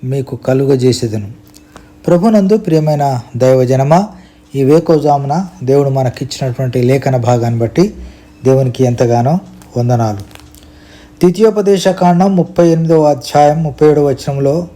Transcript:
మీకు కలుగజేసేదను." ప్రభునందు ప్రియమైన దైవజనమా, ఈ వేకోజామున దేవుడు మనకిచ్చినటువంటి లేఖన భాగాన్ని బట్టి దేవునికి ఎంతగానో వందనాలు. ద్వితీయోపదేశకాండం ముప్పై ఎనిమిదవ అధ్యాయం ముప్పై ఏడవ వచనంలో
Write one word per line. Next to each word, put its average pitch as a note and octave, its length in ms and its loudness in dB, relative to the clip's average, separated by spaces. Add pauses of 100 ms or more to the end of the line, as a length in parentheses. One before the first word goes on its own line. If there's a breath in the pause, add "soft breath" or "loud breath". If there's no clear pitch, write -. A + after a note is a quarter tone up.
మీకు C3 320 -6
కలుగజేసేదను." B2+ 920 -2 (760 loud breath)
ప్రభునందు G3 500 2
ప్రియమైన D3+ 640 -2 (160)
దైవజనమా, C3 720 2 (460 loud breath)
ఈ C3+ 100 0
వేకోజామున D3 840 2 (180)
దేవుడు C#3 240 2
మనకిచ్చినటువంటి C3 920 -4
లేఖన C3 340 0
భాగాన్ని A#2 440 0
బట్టి E3 340 -2 (500 loud breath)
దేవునికి C3 400 0
ఎంతగానో A#2+ 540 0 (380)
వందనాలు. A#2 420 -2 (1000 loud breath)
ద్వితీయోపదేశకాండం F#3 1160 2
ముప్పై E3+ 320 2
ఎనిమిదవ E3 340 2
అధ్యాయం D3 600 2
ముప్పై D3+ 260 0
ఏడవ D3 180 2
వచనంలో C#3 680 -4